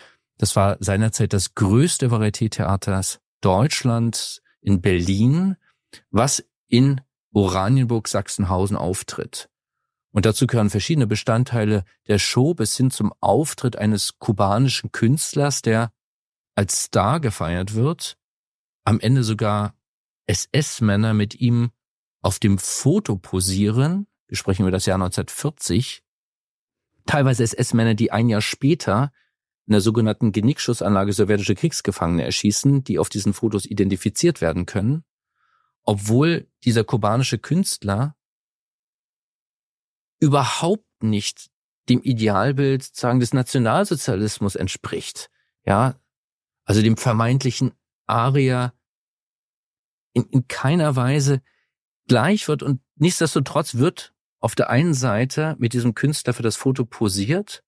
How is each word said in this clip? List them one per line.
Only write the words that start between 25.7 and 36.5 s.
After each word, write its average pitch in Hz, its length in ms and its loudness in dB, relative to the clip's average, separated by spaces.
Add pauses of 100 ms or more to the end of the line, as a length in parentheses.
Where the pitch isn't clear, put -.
Teilweise 131 380 2
S-S-Männer, 113 500 0
die 107 180 0
ein 117 180 2
Jahr 107 120 2
später 135 680 0 (560)
in 107 60 2
der 104 80 6
sogenannten 110 500 2
Genickschussanlage 104 840 0
sowjetische 101 420 2
Kriegsgefangene 87 680 -2
erschießen, 131 600 0
die 92 140 -2
auf 82 120 0
diesen 101 240 -2
Fotos 104 320 -2
identifiziert 101 760 0
werden 82 240 -2
können. 123 380 -2 (800)
Obwohl 110 640 2 (160)